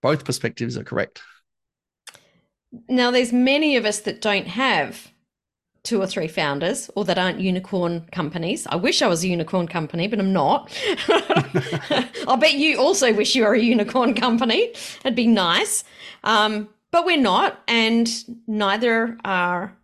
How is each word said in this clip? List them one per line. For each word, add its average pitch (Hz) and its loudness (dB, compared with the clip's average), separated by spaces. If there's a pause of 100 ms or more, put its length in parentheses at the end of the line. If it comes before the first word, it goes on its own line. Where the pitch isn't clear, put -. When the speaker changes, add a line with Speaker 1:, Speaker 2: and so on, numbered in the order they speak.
Speaker 1:
Both 139 0
perspectives 120 -6
are - -10
correct. - -6 (1700)
Speaker 2:
Now, 247 2
there's 247 2
many 277 4
of 233 2
us 208 -2
that - -6
don't 202 0
have 180 -2 (720)
two 226 0
or 190 -2
three 175 -4
founders 160 -2
or 202 -2
that 175 0
aren't 180 -2
unicorn 180 -2
companies. 170 -6
I - -4
wish 185 0
I 262 2
was 170 0
a 190 -2
unicorn 175 -2
company, 170 -4
but 214 -2
I'm 190 0
not. 175 0 (360)
<laughs> - - (1200)
I'll 262 4
bet 302 4
you 285 2
also 254 4
wish 208 0
you 247 4
were 214 4
a 233 4
unicorn 233 2
company. 240 2 (320)
It'd 262 0
be 233 2
nice. 208 2 (400)
Um, 214 2 (220)
but 339 4
we're 349 2
not, 247 2
and 233 2 (380)
neither 226 0
are 180 -2